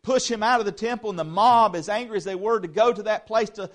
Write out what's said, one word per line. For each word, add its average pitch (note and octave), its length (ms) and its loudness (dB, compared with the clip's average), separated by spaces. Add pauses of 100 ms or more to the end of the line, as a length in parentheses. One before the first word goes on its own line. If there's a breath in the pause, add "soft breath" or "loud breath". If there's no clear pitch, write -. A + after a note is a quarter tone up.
push B3+ 280 0
him A3 140 -2
out A#3+ 160 4
of A3 60 -4
the G3+ 60 -2
temple, A3 380 -6
and F3+ 100 -6
the D#3+ 40 -4
mob, G#3+ 520 4
as E3 140 -6
angry A3 280 -4
as F3 60 -2
they F#3+ 120 -6
were, A3 240 0
to F3+ 80 -6
go G#3 260 2
to G3+ 100 -10
that G#3+ 220 -2
place A3 260 0
to, F#3+ 240 -10